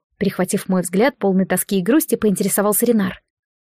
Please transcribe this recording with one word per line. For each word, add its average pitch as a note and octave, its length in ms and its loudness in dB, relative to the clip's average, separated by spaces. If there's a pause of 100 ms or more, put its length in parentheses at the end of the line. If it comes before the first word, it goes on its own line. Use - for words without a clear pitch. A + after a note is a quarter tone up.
(180)
перехватив - 520 -2
мой F#3 120 2
взгляд, G3 360 0
полный F#3+ 280 2
тоски F#3 340 -2
и - 20 -2
грусти, A#3 340 0
поинтересовался G#3 720 0
Ренар. G#3+ 380 0 (400)